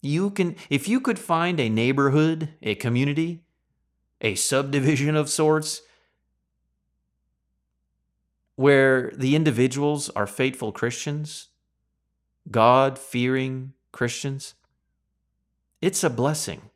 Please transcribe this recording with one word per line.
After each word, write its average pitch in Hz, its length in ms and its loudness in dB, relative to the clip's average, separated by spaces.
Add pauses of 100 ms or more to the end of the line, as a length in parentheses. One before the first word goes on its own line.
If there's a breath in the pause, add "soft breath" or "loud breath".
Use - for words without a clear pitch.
You 170 280 0
can, 180 240 -2 (140 loud breath)
if 143 180 0
you 240 140 2
could 254 180 -2
find 170 400 -2
a 117 120 0
neighborhood, 139 880 2
a 104 140 -2
community, 143 680 -2 (760)
a 110 140 0
subdivision 139 800 0
of 151 120 0
sorts, 156 540 0 (2750 soft breath)
where 135 560 4
the 135 240 0
individuals 143 760 2
are 104 160 -2
faithful 127 460 -4
Christians, 147 760 -8 (1000)
God-fearing 131 1200 2 (200)
Christians, 135 640 -6 (1300)
it's 190 240 -2
a 156 60 2
blessing 123 640 -4